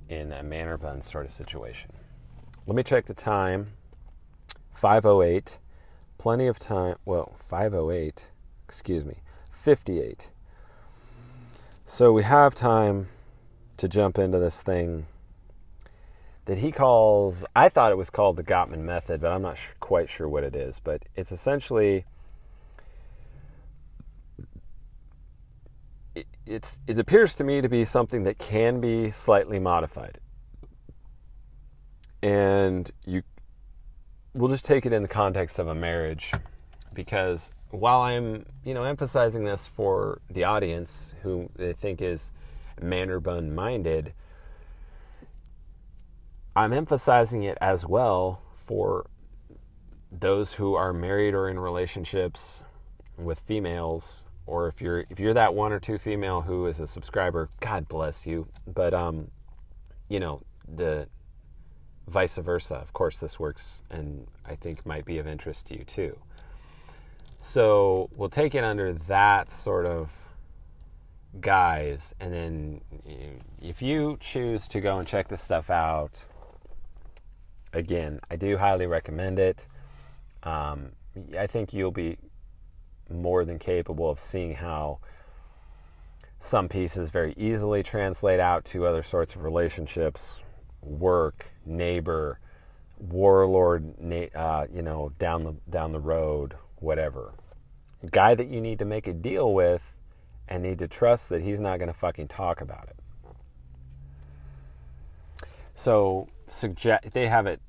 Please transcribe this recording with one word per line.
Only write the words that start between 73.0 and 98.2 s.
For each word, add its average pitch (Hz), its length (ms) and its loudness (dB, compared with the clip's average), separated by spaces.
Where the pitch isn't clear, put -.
if 85 200 -12
you 147 380 -2
choose 117 480 -4
to 101 140 -4
go 98 160 0
and 87 100 -6
check 98 220 -2
this 95 120 -10
stuff 82 280 -2
out, 80 560 -2
again, 82 480 -4
I 85 60 -8
do 98 220 0
highly 95 300 2
recommend 85 520 -2
it. 92 280 2
Um, 73 500 -6
I 104 100 -2
think 110 240 -6
you'll 92 200 -2
be 82 260 -6
more 87 360 0
than 85 120 -6
capable 82 520 -2
of 71 100 -4
seeing 85 360 -6
how 76 440 -6
some 98 280 0
pieces 90 420 -4
very 80 280 -2
easily 104 460 0
translate 95 560 2
out 87 260 2
to 87 200 -2
other 82 180 2
sorts 82 320 -2
of - 80 -12
relationships, 80 1000 -2
work, 80 640 2
neighbor, 82 720 -2
warlord, 92 1000 6
na-, 85 380 -6
uh, 78 380 -2
you 87 80 -8
know, 76 380 -6
down 85 240 -2
the, 78 120 -8
down 80 220 -4
the 78 80 -4
road, 76 560 -2
whatever. 76 560 -4
A 92 60 -12
guy 101 260 8